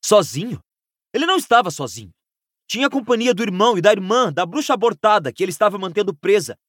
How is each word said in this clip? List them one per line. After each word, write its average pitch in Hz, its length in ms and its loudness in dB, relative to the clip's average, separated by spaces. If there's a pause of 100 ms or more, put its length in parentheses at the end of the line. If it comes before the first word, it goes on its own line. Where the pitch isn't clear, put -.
Sozinho? 190 560 -2 (540)
Ele 269 120 -2
não 370 120 2
estava 233 340 2
sozinho. 113 400 -10 (560)
Tinha 262 200 -2
a - 20 2
companhia 247 440 0
do 185 80 -2
irmão 214 360 2
e 175 40 -2
da 202 100 6
irmã, 208 400 0
da 175 140 -2
bruxa 254 280 -4
abortada 208 600 0
que - 100 -6
ele 185 80 -4
estava 208 260 0
mantendo 190 360 -4
presa. 175 420 0 (140)